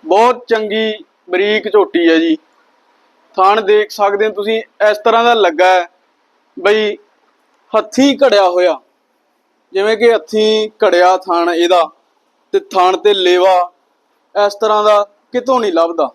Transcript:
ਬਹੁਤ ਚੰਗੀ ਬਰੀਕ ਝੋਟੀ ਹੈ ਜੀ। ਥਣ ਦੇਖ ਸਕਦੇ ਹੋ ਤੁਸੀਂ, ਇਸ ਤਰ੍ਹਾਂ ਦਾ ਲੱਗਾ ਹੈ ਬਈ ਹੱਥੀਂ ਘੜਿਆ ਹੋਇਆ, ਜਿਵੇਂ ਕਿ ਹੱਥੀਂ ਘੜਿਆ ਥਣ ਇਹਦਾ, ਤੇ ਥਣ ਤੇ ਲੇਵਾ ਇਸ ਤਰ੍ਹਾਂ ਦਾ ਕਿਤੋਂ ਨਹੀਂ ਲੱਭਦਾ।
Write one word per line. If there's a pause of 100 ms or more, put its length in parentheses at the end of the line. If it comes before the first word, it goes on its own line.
ਬਹੁਤ
ਚੰਗੀ (360)
ਬਰੀਕ
ਝੋਟੀ
ਹੈ
ਜੀ। (1000)
ਥਣ
ਦੇਖ
ਸਕਦੇ
ਹੋ
ਤੁਸੀਂ, (280)
ਇਸ
ਤਰ੍ਹਾਂ
ਦਾ
ਲੱਗਾ
ਹੈ (720)
ਬਈ (800)
ਹੱਥੀਂ
ਘੜਿਆ
ਹੋਇਆ, (920)
ਜਿਵੇਂ
ਕਿ
ਹੱਥੀਂ (140)
ਘੜਿਆ
ਥਣ
ਇਹਦਾ, (640)
ਤੇ (120)
ਥਣ
ਤੇ
ਲੇਵਾ (640)
ਇਸ
ਤਰ੍ਹਾਂ
ਦਾ (300)
ਕਿਤੋਂ
ਨਹੀਂ
ਲੱਭਦਾ।